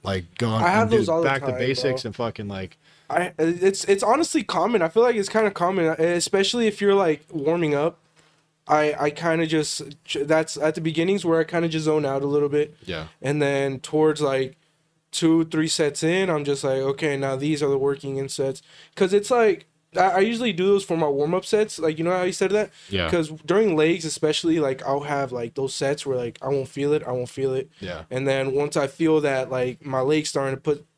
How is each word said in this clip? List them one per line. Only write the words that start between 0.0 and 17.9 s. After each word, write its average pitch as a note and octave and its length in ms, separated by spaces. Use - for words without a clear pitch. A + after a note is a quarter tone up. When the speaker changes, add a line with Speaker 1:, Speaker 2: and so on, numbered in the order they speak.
Speaker 1:
like, F#2+ 220
going A2+ 260
Speaker 2:
I F3 60
have G#3+ 140
Speaker 1:
and A3 80
do A3+ 60
Speaker 2:
those E3+ 120
all E3 120
the E3 60
Speaker 1:
back C3+ 180
to C3+ 40
Speaker 2:
time, B2+ 80
Speaker 1:
basics C3 460
Speaker 2:
bro. A2+ 60
Speaker 1:
and G2 60
fucking, A2 320
like F#2+ 300
Speaker 2:
I, E3+ 300
it's, F3 460
it's G3 180
honestly C4+ 400
common. F#3 400
I E3 60
feel A3 120
like A#3+ 140
it's G3 140
kinda A3 200
common, F3+ 360
especially F#3+ 680
if G#3 120
you're, G3+ 140
like, E3+ 380
warming D#3+ 420
up. D3 240
I, D3+ 320
I D3 120
kinda E3 340
just, D#3 380
that's D#3+ 320
at D#3 180
the F3 60
beginnings E3 440
where E3 140
I D#3+ 40
kinda E3+ 240
just D#3 180
zone D#3 200
out C#3 180
a C#3+ 40
little D3 220
bit. D3 340
Speaker 1:
Yeah. - 240
Speaker 2:
And C#3+ 180
then C#3 380
towards, D3+ 420
like, C3+ 360
two, E3 340
three D#3+ 220
sets D3+ 360
in, F3+ 260
I'm D3+ 140
just C#3+ 200
like, C3+ 160
"Okay, C#3 360
now C3+ 200
these D3 280
are C#3+ 60
the C#3 80
working C3+ 400